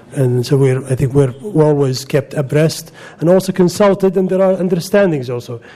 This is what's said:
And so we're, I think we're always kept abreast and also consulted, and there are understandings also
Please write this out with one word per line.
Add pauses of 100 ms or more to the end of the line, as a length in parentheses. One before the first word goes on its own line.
(120)
And
so
we're,
I
think
we're (100)
always
kept
abreast (280)
and
also
consulted,
and
there
are
understandings
also (140)